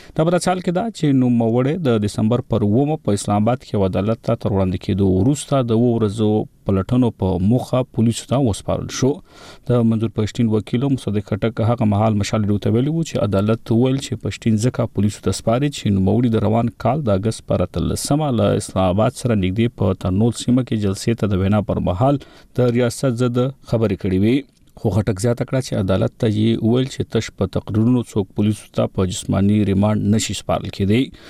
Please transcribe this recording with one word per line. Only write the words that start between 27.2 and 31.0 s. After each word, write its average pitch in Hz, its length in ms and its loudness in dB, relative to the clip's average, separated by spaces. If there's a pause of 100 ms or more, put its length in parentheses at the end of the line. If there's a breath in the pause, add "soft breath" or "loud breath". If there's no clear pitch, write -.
په 95 160 -2
تقریرونو 113 540 0
څوک 101 260 -2
پولیسو 104 400 -2
ته 117 220 -2
په 95 120 0
جسماني 98 480 0 (120)
ریمانډ 104 440 2
نشي 110 240 -2
سپارل 85 380 -4
کېدی. 101 240 2 (300 loud breath)